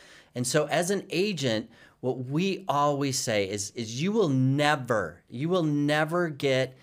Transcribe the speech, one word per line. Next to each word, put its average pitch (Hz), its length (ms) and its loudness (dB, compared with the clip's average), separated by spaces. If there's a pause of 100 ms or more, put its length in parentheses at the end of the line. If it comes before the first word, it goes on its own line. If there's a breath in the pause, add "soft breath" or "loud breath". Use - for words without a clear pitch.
(360 loud breath)
And 123 100 -2
so 151 200 2
as 170 240 0
an 196 200 -2
agent, 143 580 -2 (320 loud breath)
what 127 240 -4
we 180 420 -2
always 143 500 0
say 104 320 0
is, 101 280 -4
is 117 260 -6
you 185 80 0
will 208 200 2
never, 131 1000 2
you 139 200 -6
will 180 140 2
never 151 680 0
get 131 520 0